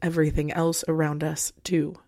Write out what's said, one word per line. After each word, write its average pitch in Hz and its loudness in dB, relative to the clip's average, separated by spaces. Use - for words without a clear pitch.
everything 156 2
else 165 0
around 156 0
us, 156 -4
too. 151 0